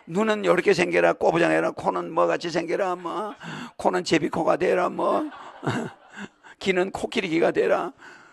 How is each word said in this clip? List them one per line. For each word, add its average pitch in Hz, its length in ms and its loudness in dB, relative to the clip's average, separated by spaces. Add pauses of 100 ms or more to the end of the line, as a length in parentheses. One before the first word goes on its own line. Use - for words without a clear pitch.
눈은 208 380 0
요렇게 180 300 4
생겨라, 170 400 4
꼬부장해라, 160 560 2
코는 175 400 -4
뭐 170 160 2
같이 170 240 -2
생겨라, 175 460 -2
뭐, 180 380 -8 (420)
코는 180 260 0
제비코가 165 540 2
되라, 185 320 2
뭐, 185 420 -2 (320)
<laughs> - 960 -8
귀는 190 320 0
코끼리 208 380 -4
귀가 165 240 2
되라. - 400 0 (400)